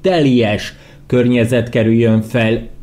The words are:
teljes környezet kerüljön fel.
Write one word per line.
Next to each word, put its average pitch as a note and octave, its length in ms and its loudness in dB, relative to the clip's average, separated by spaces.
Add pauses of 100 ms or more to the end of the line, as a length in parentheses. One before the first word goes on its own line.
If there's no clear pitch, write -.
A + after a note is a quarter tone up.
teljes A#2+ 720 0 (320)
környezet A#2+ 600 0
kerüljön A2+ 540 2
fel. A2+ 460 -2 (140)